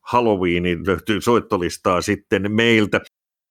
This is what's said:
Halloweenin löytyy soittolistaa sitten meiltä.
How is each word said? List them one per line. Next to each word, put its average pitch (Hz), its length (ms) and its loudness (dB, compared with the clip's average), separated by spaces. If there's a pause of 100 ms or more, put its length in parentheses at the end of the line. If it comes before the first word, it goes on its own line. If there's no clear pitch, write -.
Halloweenin 90 840 0
löytyy 95 340 -2
soittolistaa 95 800 0
sitten 101 500 -2
meiltä. 107 500 2 (500)